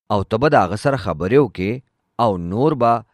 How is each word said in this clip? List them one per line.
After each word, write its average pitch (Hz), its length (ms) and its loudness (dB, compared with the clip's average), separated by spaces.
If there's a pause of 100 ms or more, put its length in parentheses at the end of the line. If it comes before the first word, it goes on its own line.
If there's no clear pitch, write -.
او 104 140 0
ته 110 140 -2
به 135 120 2
د 147 60 4
هغه 98 200 2
سره 135 220 -2
خبرې 95 420 0
وکړې 104 340 -2 (460)
او 107 180 2
نور 110 380 -2
به 117 160 2 (220)